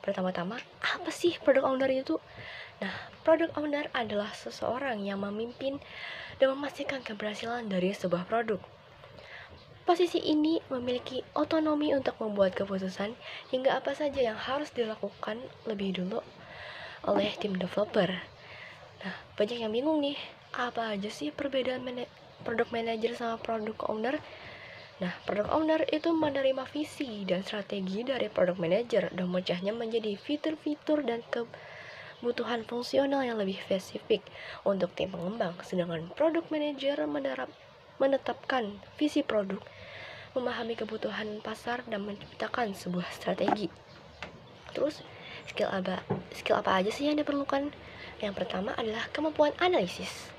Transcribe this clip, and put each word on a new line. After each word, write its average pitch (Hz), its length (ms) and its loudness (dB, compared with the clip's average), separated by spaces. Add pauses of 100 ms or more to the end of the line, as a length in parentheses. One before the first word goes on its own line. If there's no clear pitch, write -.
Pertama-tama, 185 560 -2 (240)
apa - 240 -2
sih 330 320 2
product 269 240 8
owner 262 240 4
itu? 269 320 2 (640)
Nah, 190 80 -4 (320)
product 320 320 6
owner 294 400 -2
adalah 208 400 -2
seseorang 233 720 -2
yang 196 160 -2
memimpin 240 560 -4 (560)
dan 269 160 6
memastikan 277 480 -4
keberhasilan 220 720 -6
dari 185 240 2
sebuah 175 320 0
produk. 220 320 0 (1300)
Posisi 349 320 6
ini 302 480 4
memiliki 247 640 -2
otonomi 302 640 4
untuk - 240 0
membuat 202 400 4
keputusan 196 560 -2 (400)
hingga 262 240 4
apa 277 160 -2
saja 277 240 0
yang 226 160 4
harus 277 400 -2
dilakukan 214 640 -2 (240)
lebih 196 400 0
dulu 208 160 -2 (880)
oleh 202 320 4
tim 202 160 0
developer. 185 640 2 (800)
Nah, 185 160 -6 (240)
banyak 233 240 2
yang 214 80 0
bingung 285 320 4
nih, 285 160 0 (320)
apa 240 400 -2
aja 202 160 -2
sih 294 240 -4
perbedaan 262 480 0
mana-, 247 300 -6 (340)
product 233 320 0
manager 226 400 0
sama 226 240 -2
product 220 480 -2
owner? 226 320 0 (800)
Nah, 180 240 -2
product 208 320 0
owner 311 320 4
itu 311 240 2
menerima 269 560 2
visi 269 560 -4
dan 185 240 0
strategi 196 560 -2
dari 247 240 0
product 185 320 4
manager 190 560 4
dan 185 160 0
memecahnya 185 400 0
menjadi 220 480 0
fitur-fitur 294 880 0
dan 233 240 0
kebutuhan - 1400 -4
fungsional 269 560 2
yang 233 160 0
lebih 196 240 0
spesifik - 640 0 (400)
untuk 190 240 2
tim - 160 -2
pengembang. 190 560 -2
Sedangkan 170 480 -2
product 320 400 2
manager 294 560 0
menerap-, 269 480 -2 (480)
menetapkan 247 800 2 (160)
visi 294 240 4
produk, 202 400 0 (720)
memahami 233 400 0
kebutuhan 214 640 -4
pasar, 240 480 -4
dan 208 160 -2
menciptakan 208 720 -2
sebuah 180 400 -2
strategi. 190 560 0 (1040)
Terus, - 260 0 (480)
skill - 240 0
apa, 185 320 -2 (320)
skill - 240 4
apa 196 160 4
aja 196 160 4
sih 285 160 2
yang 302 80 4
diperlukan? 285 560 2 (480)
Yang 202 160 -2
pertama 185 400 -2
adalah 220 320 -2
kemampuan 302 480 4
analisis. 269 800 2